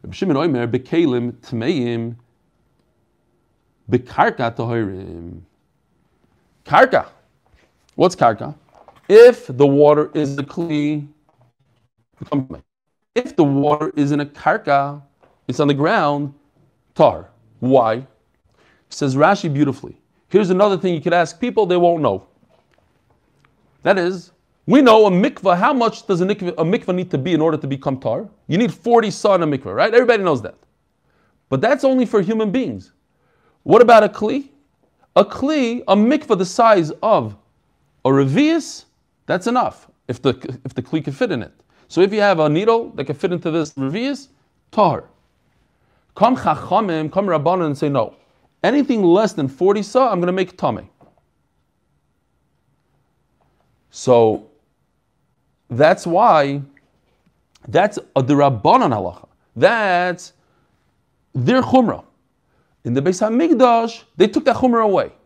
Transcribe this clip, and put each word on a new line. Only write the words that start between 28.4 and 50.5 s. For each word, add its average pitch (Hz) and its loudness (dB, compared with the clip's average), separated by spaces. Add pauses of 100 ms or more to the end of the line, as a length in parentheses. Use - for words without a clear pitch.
You 160 -2
need 214 -2
forty 233 0
sa 202 0
in 175 0
a 156 -2
mikvah, 131 -6
right? 196 0
Everybody 233 2
knows 147 -2
that. 90 -14 (960)
But 135 -2
that's 262 0
only 262 2
for 214 0
human 220 -2
beings. 170 -6 (720)
What 196 6
about 226 8
a 202 0
kli? 233 -6 (680)
A 202 4
kli, 247 -4
a 190 2
mikvah 240 2
the 185 -2
size 196 2 (120)
of 147 0 (720)
a 135 2
revius, 180 0 (400)
that's 175 -4
enough. 233 -4 (220)
If 120 -8
the, 135 0 (340)
if 139 -14
the 127 -8
kli 160 -6
can 139 -8
fit 220 -4
in 127 -6
it. - -16 (340)
So - 0
if 196 4
you 214 -4
have 202 2
a 151 2
needle 226 0
that 139 -8
can 143 -8
fit 180 -4
into 175 -6
this 156 -4
revius, 226 -6 (440)
tar. 185 0 (1120)
Come 240 2
chachamim, 160 -4
come 202 -2
rabbanan 165 -2
and 143 -6
say 151 -4
no. 123 -4 (480)
Anything 240 0
less 196 2
than - -4
forty 196 0
sa, 254 0
I'm 185 -4
gonna 175 -2
make 190 -4